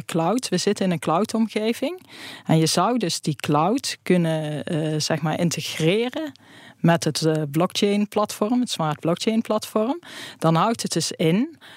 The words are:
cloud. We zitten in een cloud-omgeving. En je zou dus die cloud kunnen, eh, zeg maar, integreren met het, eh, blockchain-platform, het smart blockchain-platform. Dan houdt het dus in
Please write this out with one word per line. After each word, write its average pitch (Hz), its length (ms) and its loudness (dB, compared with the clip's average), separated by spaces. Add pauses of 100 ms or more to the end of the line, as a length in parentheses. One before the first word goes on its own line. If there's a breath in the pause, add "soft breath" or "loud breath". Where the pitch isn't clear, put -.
cloud. 180 440 0
We 185 80 0
zitten 202 280 0
in 185 60 0
een 165 80 -2
cloud-omgeving. 220 1000 -2 (440 loud breath)
En - 120 4
je 160 80 6
zou 196 320 2
dus 175 240 -2
die 151 140 -2
cloud 170 680 0
kunnen, 160 600 2
eh, 156 360 -2
zeg - 220 0
maar, 156 180 -2
integreren 208 920 0 (460 loud breath)
met 165 260 4
het, 151 220 -2
eh, 156 160 2 (100)
blockchain-platform, 208 1080 0
het 247 100 -2
smart 151 300 -2
blockchain-platform. 220 1000 0 (380 loud breath)
Dan 160 180 4
houdt 208 260 2
het 165 100 -4
dus 165 200 -2
in 208 460 0 (200 loud breath)